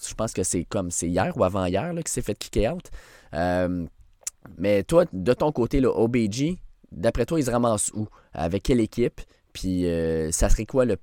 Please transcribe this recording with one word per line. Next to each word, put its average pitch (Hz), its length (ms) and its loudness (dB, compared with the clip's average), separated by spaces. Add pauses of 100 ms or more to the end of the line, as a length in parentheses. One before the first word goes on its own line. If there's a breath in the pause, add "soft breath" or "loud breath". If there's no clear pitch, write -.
je - 100 -12
pense 110 180 -4
que 98 100 -2
c'est 87 220 -2
comme, 92 260 -4
c'est 85 180 -4
hier 90 280 0
ou 113 80 4
avant-hier, 95 480 0
là, 165 100 -6
qu'il - 80 -8
s'est 123 120 -4
fait 104 140 -6
kicker - 380 0
out. 180 120 -10 (460 soft breath)
Euh, 90 520 0 (720)
mais 101 240 2
toi, 170 300 4
de 92 220 0
ton 151 180 0
côté, 127 280 0
là, 123 100 4
O 113 180 2
B 123 80 0 (120)
G, 143 300 -2 (320)
d'après 117 360 0
toi, 165 120 0
il 143 60 2
se 120 80 0
ramasse 117 420 2
où ? 107 140 -4 (260)
Avec 85 300 -2
quelle 123 160 4
équipe ? 117 400 0 (320)
Puis, 90 340 -2
euh, 82 460 0
ça 110 160 2
serait - 180 4
quoi 127 180 2
le, 110 180 2